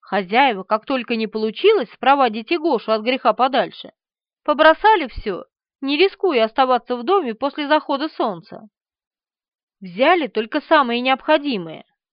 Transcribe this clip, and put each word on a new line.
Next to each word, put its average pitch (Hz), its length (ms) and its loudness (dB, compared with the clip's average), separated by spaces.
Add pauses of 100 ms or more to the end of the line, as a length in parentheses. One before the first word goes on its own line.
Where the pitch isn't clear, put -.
Хозяева, 202 540 0
как 214 240 -4
только 240 300 -4
не 220 100 -4
получилось 220 680 0
спровадить 247 580 0
Игошу 302 420 -2
от 220 100 -2
греха 247 320 0
подальше, 240 580 -2 (500)
побросали 311 680 4
все, - 360 -8 (380)
не 277 160 -4
рискуя 330 480 2
оставаться 247 500 0
в 240 80 -10
доме 302 300 0
после 277 340 -6
захода 294 400 0
солнца. 214 600 -8 (1120)
Взяли 254 460 0
только 226 340 -4
самое 247 400 2
необходимое, 262 840 -2 (280)